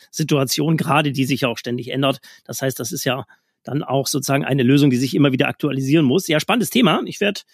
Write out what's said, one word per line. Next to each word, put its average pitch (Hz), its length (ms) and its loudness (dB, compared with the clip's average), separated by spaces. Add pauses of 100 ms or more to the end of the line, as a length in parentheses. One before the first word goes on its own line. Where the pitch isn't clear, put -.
(100)
Situation 147 640 0
gerade, 147 360 0
die 131 120 0
sich 131 180 -2
ja 135 80 0
auch 113 60 -6
ständig 120 360 -8
ändert? 135 260 0 (260)
Das - 180 -10
heißt, 135 180 -4
das 120 100 -6
ist 170 140 -8
ja - 200 -2 (380)
dann 143 220 -4
auch 135 240 -2
sozusagen 139 360 -2
eine 135 200 0
Lösung, 139 260 6
die 123 60 2
sich 127 180 -2
immer 143 160 4
wieder 131 160 0
aktualisieren 135 580 0
muss. 139 220 2
Ja, 156 140 0
spannendes 214 300 -2
Thema. 226 340 4
Ich - 160 -10
werd 202 340 -2